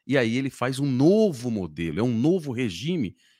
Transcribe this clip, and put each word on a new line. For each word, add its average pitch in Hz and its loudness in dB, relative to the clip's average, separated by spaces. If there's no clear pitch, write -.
e 131 0
aí 120 2
ele 135 -4
faz 127 -6
um 143 -2
novo 143 4
modelo, 82 -4
é 107 0
um 123 0
novo 151 0
regime 120 -4